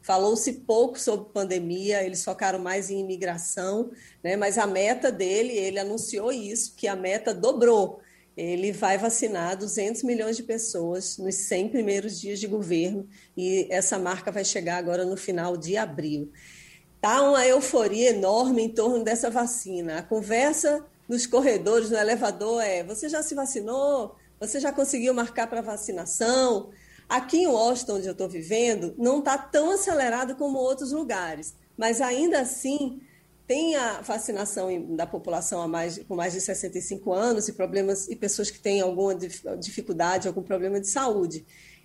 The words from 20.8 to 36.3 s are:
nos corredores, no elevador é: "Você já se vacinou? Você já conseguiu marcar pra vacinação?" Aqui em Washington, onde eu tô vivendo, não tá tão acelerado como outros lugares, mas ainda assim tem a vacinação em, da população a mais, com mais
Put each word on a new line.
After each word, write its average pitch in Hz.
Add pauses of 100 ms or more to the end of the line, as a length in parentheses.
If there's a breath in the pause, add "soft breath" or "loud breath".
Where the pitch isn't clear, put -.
nos 240
corredores, 226
no 226
elevador 214
é: 185
"Você 220
já 302
se 311
vacinou? 262 (260 soft breath)
Você 214
já 277
conseguiu 269
marcar 233
pra 233
vacinação?" 220 (400 loud breath)
Aqui 254
em 359
Washington, 240
onde 190
eu 185
tô 190
vivendo, 180
não 254
tá 277
tão 302
acelerado 269
como 269
outros 262
lugares, 190 (200 soft breath)
mas 226
ainda 277
assim 262 (460 loud breath)
tem 262
a 233
vacinação 208
em, 170
da 160
população 170
a 170
mais, 165
com -
mais 175